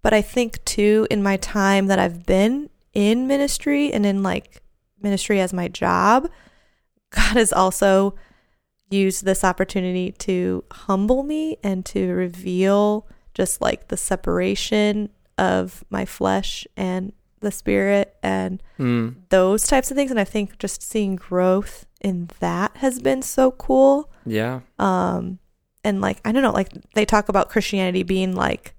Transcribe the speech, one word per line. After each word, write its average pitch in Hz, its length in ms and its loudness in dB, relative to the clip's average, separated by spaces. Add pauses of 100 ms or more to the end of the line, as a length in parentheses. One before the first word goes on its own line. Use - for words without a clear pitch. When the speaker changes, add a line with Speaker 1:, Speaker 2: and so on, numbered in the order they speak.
Speaker 1:
But 214 120 2
I 208 80 4
think, 233 440 -4
too, 214 440 2
in 208 140 0
my 196 140 2
time 196 500 2
that 190 120 2
I've 175 260 -2
been 226 440 2 (240)
in 220 340 2
ministry 285 640 0
and 202 140 0
in, 196 180 0
like, - 380 -6 (400)
ministry 196 400 0
as 185 100 -2
my 180 160 -4
job, 185 640 2 (800)
God - 280 2
has 226 140 4
also 196 640 4 (760)
used 196 360 -2
this 190 180 0
opportunity 185 680 -2
to 180 600 -4
humble 214 520 0
me 311 400 -4
and 185 240 -4
to 185 260 -2
reveal 190 920 0 (260)
just, - 280 -4
like, - 260 -2
the 185 100 -6
separation 202 1120 -2 (280)
of 185 520 0
my 196 160 -6
flesh 190 600 -2 (120)
and 185 340 -4 (300)
the 208 100 -4
spirit 202 720 0
and 185 380 -4 (180)
Speaker 2:
Mm. 120 360 -2 (140)
Speaker 1:
those 190 380 2
types 262 240 0
of 262 60 -4
things. 277 140 0
And 233 80 0
I 196 40 2
think 202 360 -6
just - 220 -8
seeing 202 340 -4
growth 185 680 -2 (140)
in 175 300 -4 (100)
that 175 380 -4
has 262 220 -2
been 262 240 0
so 262 280 2
cool. 269 600 2 (140)
Speaker 2:
Yeah. 127 360 -4 (180)
Speaker 1:
Um, 180 600 0 (440)
and, 196 160 -2
like, 190 240 -2
I 220 80 -2
don't 269 120 2
know, 233 80 4
like, - 180 0 (240)
they 214 120 2
talk 208 220 2
about 190 220 2
Christianity 185 540 0
being 185 320 -2
like - 440 -2